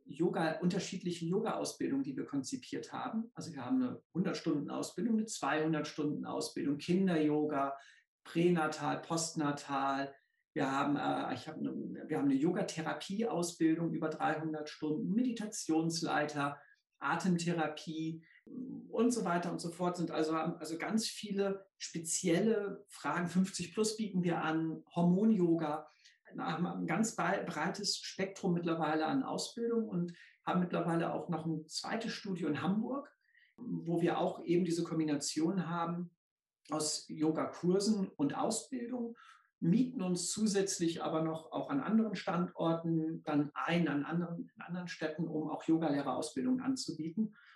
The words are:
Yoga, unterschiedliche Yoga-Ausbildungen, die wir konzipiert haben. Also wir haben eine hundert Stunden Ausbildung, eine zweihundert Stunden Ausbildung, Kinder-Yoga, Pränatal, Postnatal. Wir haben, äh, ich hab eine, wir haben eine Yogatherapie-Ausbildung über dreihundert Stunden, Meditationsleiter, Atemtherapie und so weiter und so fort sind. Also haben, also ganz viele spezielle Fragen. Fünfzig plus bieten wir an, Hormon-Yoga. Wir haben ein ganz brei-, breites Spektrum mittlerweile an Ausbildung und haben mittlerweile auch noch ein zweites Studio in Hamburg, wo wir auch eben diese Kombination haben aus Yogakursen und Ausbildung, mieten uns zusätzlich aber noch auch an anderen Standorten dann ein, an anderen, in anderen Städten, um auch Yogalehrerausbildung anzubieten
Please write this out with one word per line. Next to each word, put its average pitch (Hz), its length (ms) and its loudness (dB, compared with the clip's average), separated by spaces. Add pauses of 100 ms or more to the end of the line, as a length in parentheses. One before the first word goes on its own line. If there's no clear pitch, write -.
Yoga, 160 560 0
unterschiedliche 175 640 -2
Yoga-Ausbildungen, 226 800 -2
die 262 120 -6
wir - 100 -4
konzipiert - 680 -6
haben. 214 400 -4
Also - 180 -10
wir - 140 -8
haben 254 160 2
eine - 200 -2 (120)
hundert - 240 0
Stunden 143 320 0
Ausbildung, 220 480 0
eine 220 80 2
zweihundert 151 640 0
Stunden 147 380 -2
Ausbildung, - 520 -2
Kinder-Yoga, 151 960 2 (480)
Pränatal, 156 760 2
Postnatal. 139 1120 -2 (400)
Wir 139 180 0
haben, 143 240 2
äh, 139 380 0
ich - 140 -8
hab - 100 -10
eine, 135 160 -4 (340)
wir 156 100 0
haben 139 80 2
eine 135 100 6
Yogatherapie-Ausbildung 170 1600 0
über 160 180 0
dreihundert 156 600 -2
Stunden, 180 440 0
Meditationsleiter, 160 1400 0 (420)
Atemtherapie 160 1200 0 (640)
und 226 240 4
so 190 140 -2
weiter 175 260 0
und 165 80 -4
so 170 100 -4
fort 180 280 -2
sind. 170 140 -2
Also 156 220 0
haben, 165 260 0
also 160 180 -6
ganz 220 300 0
viele 196 580 -2 (120)
spezielle 196 1120 0
Fragen. 165 400 -2
Fünfzig 180 460 0
plus 220 240 2
bieten 185 260 0
wir 165 180 2
an, 160 400 0 (140)
Hormon-Yoga. 175 920 4 (440)
Wir - 100 -6
haben 165 220 0
ein 180 220 -2
ganz 196 280 2
brei-, 175 280 2
breites 190 540 -2
Spektrum 190 560 -2
mittlerweile 165 520 2
an 143 180 2
Ausbildung 226 640 0
und 175 260 -2 (320)
haben 180 140 2
mittlerweile 165 540 2
auch - 160 -4
noch 160 160 -2
ein 160 220 -2
zweites - 440 -4
Studio 180 360 -4
in 143 140 0
Hamburg, 226 500 0 (440)
wo 170 460 -2
wir 147 160 2
auch 175 260 -2
eben 175 220 4
diese 165 180 0
Kombination 160 840 0
haben 170 420 -2 (600)
aus 156 360 -2
Yogakursen 175 1000 2
und - 280 -2
Ausbildung, 233 800 -4 (460)
mieten 196 400 4
uns 180 280 0
zusätzlich 190 720 0
aber 160 200 0
noch 160 300 -4
auch - 180 -4
an 143 100 0
anderen 220 360 2
Standorten 165 1080 0
dann 147 300 2
ein, 165 340 2
an 143 160 0
anderen, 170 500 -2
in - 80 -20
anderen 175 280 -8
Städten, 156 380 -4
um 151 220 -4
auch 147 140 -6
Yogalehrerausbildung 139 960 2
anzubieten 151 760 -2 (200)